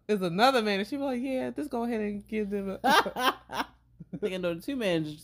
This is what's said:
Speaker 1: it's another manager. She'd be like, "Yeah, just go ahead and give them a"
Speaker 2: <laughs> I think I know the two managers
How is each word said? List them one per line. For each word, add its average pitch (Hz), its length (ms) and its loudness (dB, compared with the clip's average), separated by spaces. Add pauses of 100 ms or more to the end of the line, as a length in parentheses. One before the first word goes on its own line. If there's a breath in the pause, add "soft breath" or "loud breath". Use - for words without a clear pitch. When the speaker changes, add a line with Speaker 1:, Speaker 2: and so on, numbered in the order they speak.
Speaker 1:
it's 208 160 0
another 220 380 4
manager. 202 300 0
She'd 294 80 -4
be 277 60 -2
like, 254 180 -2
"Yeah, 254 280 -2
just 285 200 -6
go 233 140 -2
ahead 233 180 -2
and 208 260 -6
give 214 220 -2
them 196 200 -4
a" 190 140 -6
Speaker 2:
<laughs> - 0 -
I - 1400 0
think 190 140 -4
I - 20 -4
know 180 180 0
the 170 60 -8
two 277 160 -6
managers 165 480 0